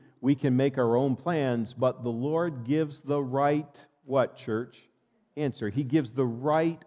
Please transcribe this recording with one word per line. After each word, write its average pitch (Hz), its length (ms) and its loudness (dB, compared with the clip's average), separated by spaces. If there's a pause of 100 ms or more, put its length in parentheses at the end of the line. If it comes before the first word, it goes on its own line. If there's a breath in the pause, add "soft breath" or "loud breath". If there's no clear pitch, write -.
(220 soft breath)
"We 139 140 4
can 135 200 2
make 135 220 2
our 120 180 4
own 131 220 2
plans, 135 560 -2
but 127 300 -2
the 120 80 -2
Lord 143 520 -2
gives 151 380 -2
the 143 200 -2
right," 143 640 0 (200)
what, 131 320 0
church? 120 520 -6 (460)
Answer. 131 340 -4
He 131 140 -2
gives 131 300 0
the 131 120 0
right 151 600 0